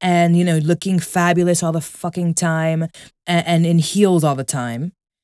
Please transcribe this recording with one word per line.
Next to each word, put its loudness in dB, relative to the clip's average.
and, 2
you 4
know, 0
looking 0
fabulous 0
all -2
the -4
fucking -6
time -2
a-, -6
and 0
in 4
heels 2
all 0
the -6
time, -6